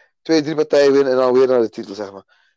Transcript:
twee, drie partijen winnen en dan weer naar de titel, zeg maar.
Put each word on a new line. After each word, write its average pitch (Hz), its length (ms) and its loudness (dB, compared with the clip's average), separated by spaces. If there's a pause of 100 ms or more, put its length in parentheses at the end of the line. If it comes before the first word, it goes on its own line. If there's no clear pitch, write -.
(220)
twee, 160 200 0
drie 151 120 -8
partijen 147 380 2
winnen 139 200 2
en 127 60 0
dan 127 140 0
weer 131 140 4
naar 127 140 0
de 110 80 -2
titel, 101 260 -16
zeg 101 180 -12
maar. - 440 -20